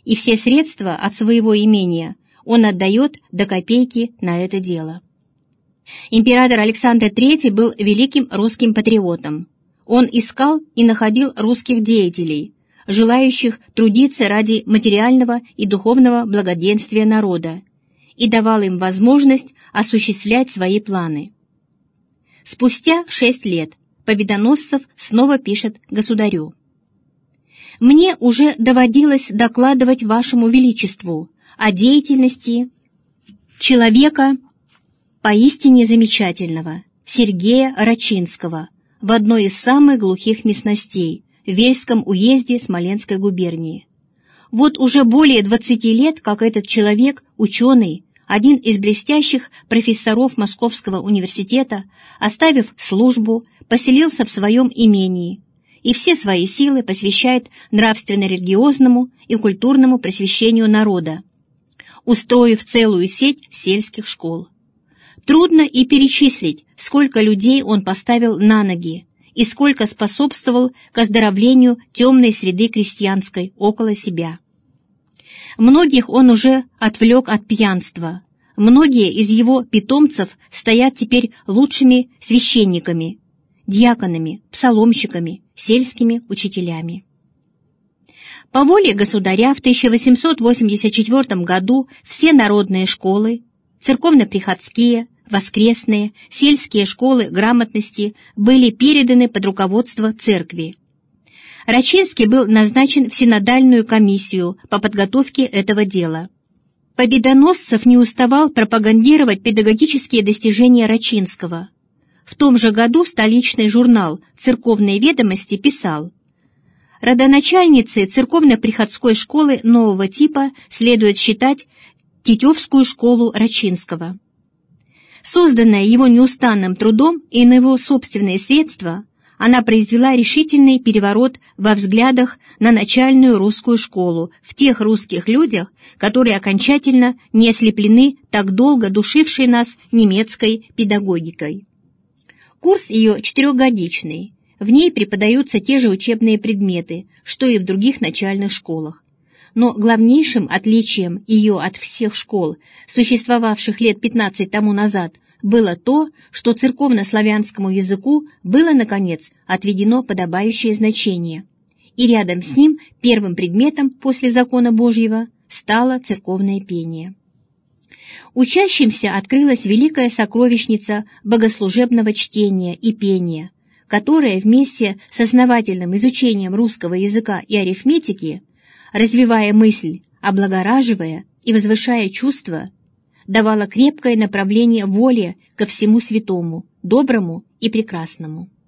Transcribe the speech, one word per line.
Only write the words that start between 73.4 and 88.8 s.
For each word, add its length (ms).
около 380
себя. 460
Многих 520
он 220
уже 320
отвлёк 500
от 160
пьянства. 800
Многие 560
из 160
его 340
питомцев 760
стоят 460
теперь 360
лучшими 640
священниками, 1000
диаконами, 720
псаломщиками, 920
сельскими 720
учителями". 800
По 120
воле 300